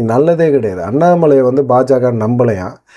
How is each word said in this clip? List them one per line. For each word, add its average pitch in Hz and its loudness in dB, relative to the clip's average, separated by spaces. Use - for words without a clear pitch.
நல்லதே 156 0
கிடையாது. 110 -2
அண்ணாமலையை 151 2
வந்து 127 0
பா 127 2
ஜ 127 0
க 123 0
நம்பலையாம். 110 -2